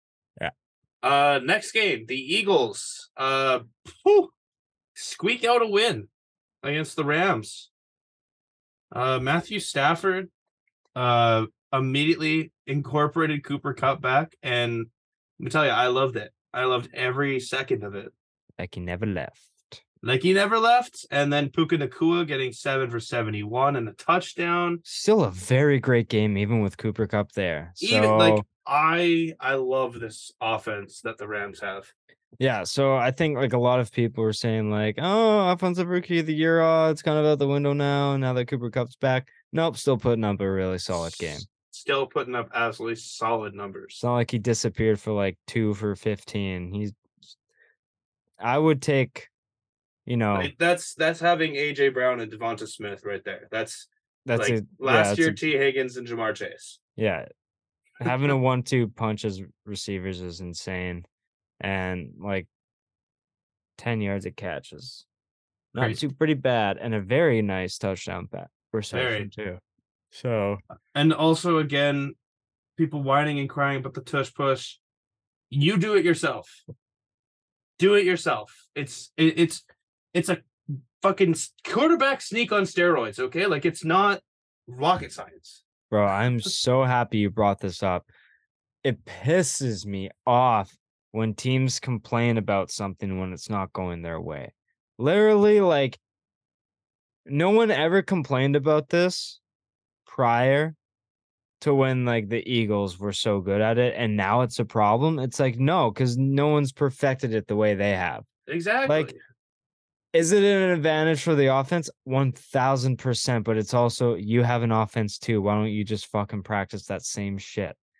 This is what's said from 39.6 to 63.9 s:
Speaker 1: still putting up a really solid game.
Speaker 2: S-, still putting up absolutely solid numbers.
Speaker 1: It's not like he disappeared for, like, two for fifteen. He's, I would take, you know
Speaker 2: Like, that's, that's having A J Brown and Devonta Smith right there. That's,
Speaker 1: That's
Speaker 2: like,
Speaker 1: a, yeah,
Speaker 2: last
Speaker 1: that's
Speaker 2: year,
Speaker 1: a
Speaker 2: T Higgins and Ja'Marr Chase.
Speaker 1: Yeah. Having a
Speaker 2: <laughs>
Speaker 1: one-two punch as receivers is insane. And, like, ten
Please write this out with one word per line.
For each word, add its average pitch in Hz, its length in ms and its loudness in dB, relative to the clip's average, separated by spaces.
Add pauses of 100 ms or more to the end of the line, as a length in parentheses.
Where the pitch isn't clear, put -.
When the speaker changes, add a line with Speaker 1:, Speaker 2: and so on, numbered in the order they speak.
Speaker 1:
still 131 220 2
putting 113 260 0
up 101 160 0
a 98 100 0
really 92 280 -2
solid 85 400 -6
game. 78 180 -6
Speaker 2:
S-, 82 100 -14 (240)
still 139 360 -2
putting 127 280 -6
up 120 200 -6
absolutely 113 420 -4
solid 113 580 -4
numbers. 101 420 -14
Speaker 1:
It's - 60 -18
not 120 120 0
like 120 180 0
he 123 80 -2
disappeared 110 580 0
for, 110 140 -6
like, 98 340 -2
two 107 280 0
for 101 200 -4
fifteen. 95 800 -6
He's, 104 200 -6 (1500)
I 120 180 0
would 156 220 4
take, 135 480 0 (760)
you 123 100 -2
know 107 180 2
Speaker 2:
Like, 92 240 -2
that's, 175 360 0
that's 160 260 -2
having 160 360 0
A 147 180 -2
J 139 160 2
Brown 127 300 0
and 107 120 -10
Devonta 110 340 -6
Smith 104 380 -12
right 101 200 -8
there. 95 260 -12
That's, - 380 -8 (360)
Speaker 1:
That's 120 240 0
Speaker 2:
like, - 20 2
Speaker 1:
a, 120 40 2
yeah, 110 60 0 (180)
Speaker 2:
last 113 300 2
Speaker 1:
that's 104 100 0
Speaker 2:
year, 165 100 2
Speaker 1:
a - 80 -2
Speaker 2:
T 156 160 -4
Higgins 135 460 0
and 120 100 -10
Ja'Marr 117 260 -4
Chase. - 440 -14 (180)
Speaker 1:
Yeah. 98 300 -2 (760)
Having 131 300 0
a 139 60 2
Speaker 2:
<laughs> - 20 0
Speaker 1:
one-two 127 500 0
punch 107 380 -6
as 95 160 -6 (240)
receivers 95 560 -8
is 85 180 -12
insane. 87 640 -10 (560)
And, 92 580 -6
like, 95 300 -6 (1300)
ten 117 220 -4